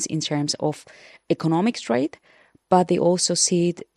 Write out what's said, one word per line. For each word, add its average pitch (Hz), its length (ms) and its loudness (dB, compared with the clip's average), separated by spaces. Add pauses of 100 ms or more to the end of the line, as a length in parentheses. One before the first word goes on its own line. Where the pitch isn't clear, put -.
in 160 120 -4
terms 147 400 -4
of - 260 -4 (460)
economic 170 480 0
trade, 254 400 -4 (500)
but 180 180 6
they 180 120 0
also 175 340 2
see 175 360 0
it 170 120 -8 (160)